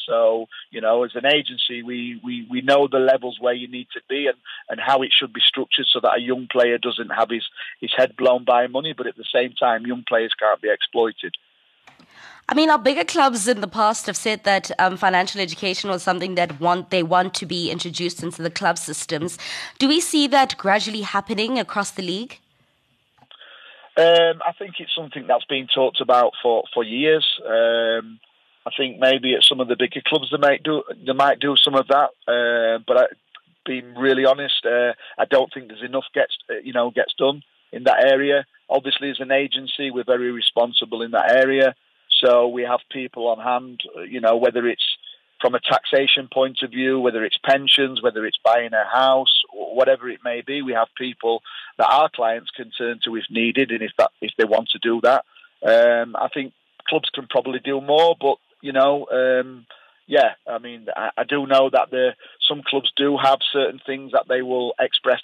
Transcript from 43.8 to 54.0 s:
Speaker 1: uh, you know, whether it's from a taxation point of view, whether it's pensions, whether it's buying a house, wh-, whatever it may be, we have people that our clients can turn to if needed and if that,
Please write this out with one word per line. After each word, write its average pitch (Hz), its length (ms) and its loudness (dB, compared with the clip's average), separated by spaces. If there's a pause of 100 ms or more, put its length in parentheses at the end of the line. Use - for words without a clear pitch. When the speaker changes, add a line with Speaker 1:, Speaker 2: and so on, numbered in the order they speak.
Speaker 1:
uh, 85 60 -12
you 113 180 -10
know, 113 160 4
whether 120 320 2
it's - 160 -2 (560)
from 123 160 0
a 117 40 -2
taxation 139 720 2
point 135 300 0
of 127 80 -6
view, 131 300 0
whether 113 240 0
it's - 200 -4
pensions, 135 560 2
whether 110 240 0
it's 104 180 -4
buying 117 300 2
a 110 120 2
house, 131 640 2
wh-, 104 260 -10
whatever 127 320 2
it 117 160 -12
may 120 160 -6
be, 139 220 -8
we 127 100 -6
have 113 140 0 (100)
people 117 460 -4 (340)
that - 140 4
our 147 180 4
clients 113 420 -4
can 113 200 -14
turn 117 340 -6
to 113 120 -4
if 107 140 -6
needed 117 420 0
and 113 100 -6
if 107 160 -8
that, - 120 4 (120)